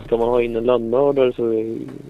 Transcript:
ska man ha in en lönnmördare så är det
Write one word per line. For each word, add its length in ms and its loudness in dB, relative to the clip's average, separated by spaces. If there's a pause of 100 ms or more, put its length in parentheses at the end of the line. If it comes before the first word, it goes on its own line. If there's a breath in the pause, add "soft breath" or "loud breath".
ska 120 0
man 120 0
ha 120 2
in 140 -2
en 100 -2
lönnmördare 680 2
så 180 -2
är 120 0
det 140 -6 (320)